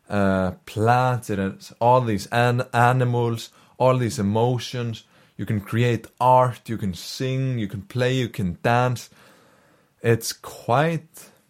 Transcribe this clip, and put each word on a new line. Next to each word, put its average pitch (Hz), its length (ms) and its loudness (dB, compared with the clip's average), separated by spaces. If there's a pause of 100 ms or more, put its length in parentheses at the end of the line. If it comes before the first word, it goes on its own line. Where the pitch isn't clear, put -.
uh, 95 420 0 (140)
plants. 120 640 0
It 101 100 -4
has 98 400 -6
all 123 220 6
these 107 260 -2
an-, 120 460 0
animals, 120 760 2 (280)
all 127 200 4
these 117 220 -2
emotions. 117 840 -2 (340)
You 107 80 -8
can 107 160 -2
create 117 460 0 (120)
art, 127 480 4
you 113 100 -6
can 98 160 -4
sing, 131 680 -6
you 104 80 -4
can 98 160 -10
play, 123 300 -2
you 127 160 0
can 87 340 -4
dance. 123 460 2 (920)
It's 117 320 0
quite - 960 -4 (200)